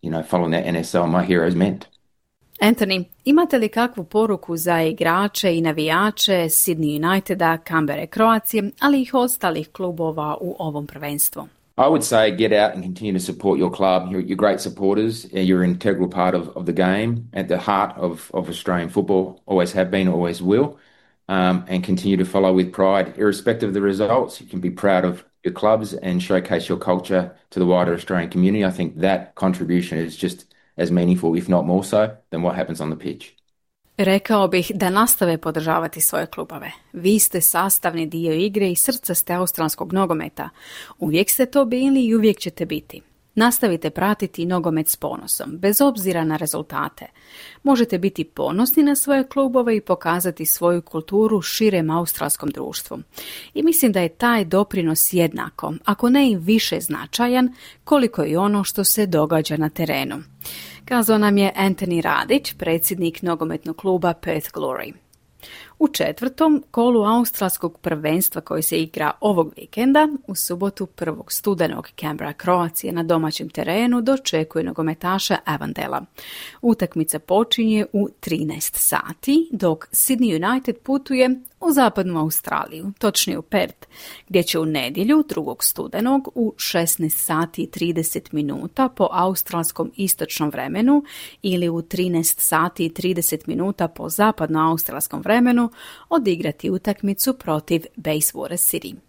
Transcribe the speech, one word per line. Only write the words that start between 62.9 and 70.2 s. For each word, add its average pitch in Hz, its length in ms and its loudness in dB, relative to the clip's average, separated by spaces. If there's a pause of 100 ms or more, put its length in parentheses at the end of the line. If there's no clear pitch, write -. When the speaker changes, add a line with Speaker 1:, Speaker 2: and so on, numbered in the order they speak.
Speaker 2:
nogometnog 160 540 -4
kluba 180 380 0
Perth 160 380 -6
Glory. 139 400 -6 (840)
U 302 100 4
četvrtom 285 800 0
kolu 240 340 2
australskog 208 760 0
prvenstva 160 600 -2
koji 156 220 -6
se 165 200 0
igra 156 280 -4 (100)
ovog 175 360 2
vikenda, 277 520 2 (180)